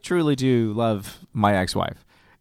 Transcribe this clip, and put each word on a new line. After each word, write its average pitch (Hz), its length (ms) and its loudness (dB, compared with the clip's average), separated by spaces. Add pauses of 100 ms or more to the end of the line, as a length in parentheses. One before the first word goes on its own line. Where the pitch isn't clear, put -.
truly 160 340 0
do 120 380 2
love 110 460 -4 (120)
my 104 240 2
ex-wife. - 480 -4 (380)